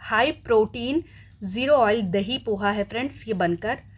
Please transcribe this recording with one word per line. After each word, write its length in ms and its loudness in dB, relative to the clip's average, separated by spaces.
हाई 300 0
प्रोटीन 580 0
ज़ीरो 300 0
ऑयल 280 4
दही 340 -2
पोहा 340 -2
है 120 -2
फ्रेंड्स, 440 -6
ये 60 -4
बनकर 460 -2